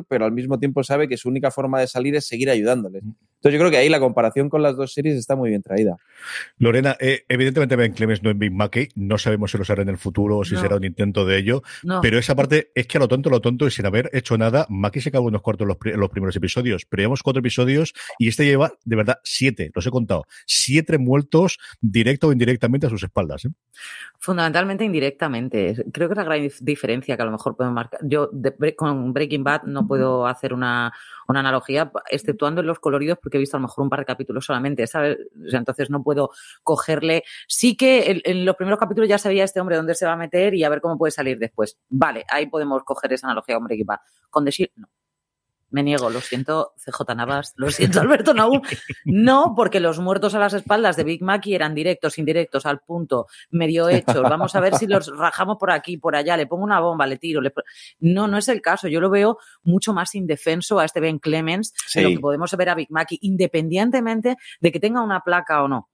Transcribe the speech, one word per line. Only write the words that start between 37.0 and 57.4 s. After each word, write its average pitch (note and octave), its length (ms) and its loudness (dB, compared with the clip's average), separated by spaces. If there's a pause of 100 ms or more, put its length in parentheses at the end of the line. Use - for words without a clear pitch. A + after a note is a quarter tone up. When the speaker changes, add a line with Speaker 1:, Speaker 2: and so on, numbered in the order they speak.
Speaker 3:
Sí - 280 2
que C4 340 4
en, F#3 140 0
en F#3 220 0
los F#3 100 2
primeros G3 240 -2
capítulos A3 280 0
ya G3+ 120 4
sabía G3 240 2
este F#3+ 160 -2
hombre F3+ 160 0
dónde D#3+ 180 0
se E3+ 140 -4
va E3 60 0
a E3+ 40 -4
meter F3+ 380 0
y E3 80 2
a D3+ 60 2
ver D3 120 -2
cómo E3 160 -2
puede D#3 140 0
salir C3 260 -4
después. A2 400 -4 (100)
Vale, C3+ 420 0
ahí D3 180 0
podemos C#3+ 360 -2
coger C3+ 300 -4
esa C3 140 -4
analogía A#2 280 -2
con A2+ 100 -4
Breaking A2 200 -4
Bad. G#2 140 -4 (320)
Con D3+ 140 0
The C#3 60 0
Shield, - 260 -2
no. G#2+ 120 -20 (800)
Me C#3 140 -2
niego, C#3+ 260 0
lo A#2 120 -4
siento, C#3+ 560 -4
C - 160 -14
J B2+ 200 -4
Navas, C3 440 -4
lo C3+ 120 -2
siento, E3+ 300 2
Alberto C4 340 6
Naum. A#3 280 4 (420)
No, B3+ 500 4
porque G3 280 2
los E3 180 0
muertos F#3+ 340 0
a G#3+ 60 0
las G3+ 140 2
espaldas G#3 420 2
de D#3+ 80 0
Big D#3 180 -4
Mackey G3 340 0
eran D#3 200 -2
directos, D#3 420 -2
indirectos, D#3+ 480 -2
al C#3+ 140 -2
punto, D#3 480 -4 (220)
medio E3 400 2
hechos. B2+ 320 2
Vamos D3+ 340 2
a F#3+ 60 2
ver F3+ 140 4
si G#3+ 120 0
los F#3 200 2
rajamos E3+ 520 -2
por F#3+ 120 0
aquí, E3+ 260 -4
por D3+ 180 -2
allá, D#3 220 0
le D3+ 100 -2
pongo F3+ 160 -4
una G#3 160 2
bomba, E3 260 0
le C3+ 120 -2
tiro. D#3 240 -4